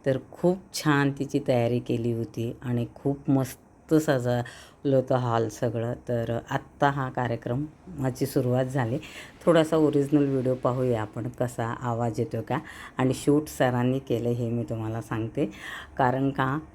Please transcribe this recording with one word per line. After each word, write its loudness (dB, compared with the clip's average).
तर 2
खूप 2
छान 2
तिची -2
तयारी 4
केली -2
होती -4
आणि -2
खूप -4
मस्त 0
सजवलं 0
होतं 2
हॉल 2
सगळं. -2
तर -2
आत्ता 0
हा -4
कार्यक्रमाची -4
सुरुवात 2
झाली. -2
थोडासा 4
ओरिजिनल 4
व्हिडिओ 0
पाहूया 0
आपण, -6
कसा -4
आवाज -2
येतो -2
का. -2
आणि 2
शूट 2
सरांनी 2
केलं -2
हे 0
मी -2
तुम्हाला -4
सांगते, -4
कारण 2
का 0